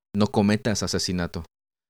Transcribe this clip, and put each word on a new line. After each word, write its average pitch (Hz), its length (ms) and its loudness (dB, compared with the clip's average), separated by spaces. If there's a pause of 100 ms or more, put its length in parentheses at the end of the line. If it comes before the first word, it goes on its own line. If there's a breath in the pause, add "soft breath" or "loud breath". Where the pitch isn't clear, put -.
(160)
"No 104 120 4
cometas 104 540 2
asesinato". 87 640 -4 (440)